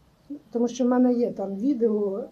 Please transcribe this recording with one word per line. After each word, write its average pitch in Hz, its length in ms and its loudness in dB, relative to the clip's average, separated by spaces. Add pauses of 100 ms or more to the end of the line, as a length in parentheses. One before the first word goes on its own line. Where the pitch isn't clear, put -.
(520)
тому 240 160 0
що 240 160 -2
в 240 40 4
мене 247 240 4
є 240 200 0
там 196 240 -6
відео 214 760 0